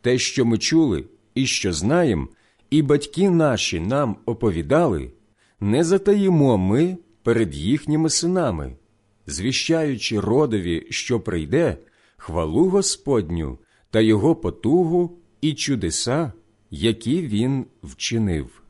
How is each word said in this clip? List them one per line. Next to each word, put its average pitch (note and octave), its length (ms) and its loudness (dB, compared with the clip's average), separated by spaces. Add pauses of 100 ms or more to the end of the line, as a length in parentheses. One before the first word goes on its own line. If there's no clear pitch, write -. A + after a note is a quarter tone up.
Те, B2 180 2
що - 260 0
ми A2+ 140 2
чули C#3 460 2 (300)
і C3 120 0
що G2 260 -2
знаєм, G2 560 0 (420)
і D3+ 120 4
батьки D3 480 2
наші C#3+ 500 2
нам A#2 360 -2 (100)
оповідали, G2+ 880 0 (480)
не A2 240 2
затаїмо F#3 760 4
ми C3 380 2 (260)
перед A2 320 0
їхніми D3+ 560 -2
синами, B2 680 -2 (500)
звіщаючи B2 920 -2
родові, G#2 680 0
що - 300 -4
прийде, F2 580 -2 (380)
хвалу E2+ 520 0
Господню F2+ 880 -2 (320)
та A2 100 2
його A2 360 4
потугу E3 840 0 (220)
і D3+ 140 0
чудеса, A#2+ 760 -2 (420)
які A2+ 480 -2
він B2 440 -2 (160)
вчинив. F2 880 -4